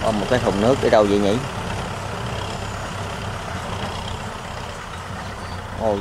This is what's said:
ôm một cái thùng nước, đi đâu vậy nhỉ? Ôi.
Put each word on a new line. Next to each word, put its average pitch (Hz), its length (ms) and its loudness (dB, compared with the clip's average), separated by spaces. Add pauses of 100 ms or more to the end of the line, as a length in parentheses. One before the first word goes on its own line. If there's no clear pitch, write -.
ôm 110 160 2
một 98 100 0
cái 123 100 6
thùng 101 220 4
nước, 123 220 8
đi 131 60 6
đâu 110 200 10
vậy 101 100 6
nhỉ? 104 180 4 (4000)
Ôi. 107 200 4